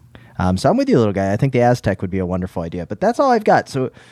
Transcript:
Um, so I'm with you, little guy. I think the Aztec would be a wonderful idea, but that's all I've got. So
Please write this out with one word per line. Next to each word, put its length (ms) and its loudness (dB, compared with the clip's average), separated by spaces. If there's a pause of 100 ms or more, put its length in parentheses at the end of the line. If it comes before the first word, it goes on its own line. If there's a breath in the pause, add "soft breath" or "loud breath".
(380 loud breath)
Um, 180 0
so 140 2
I'm 60 2
with 120 0
you, 100 4
little 140 2
guy. 200 -2
I 40 0
think 160 -2
the 100 2
Aztec 380 0
would 100 -6
be 80 -4
a 80 -2
wonderful 360 -4
idea, 240 -8
but 140 -10
that's 200 0
all 100 2
I've 140 2
got. 240 2
So 240 -4 (200 loud breath)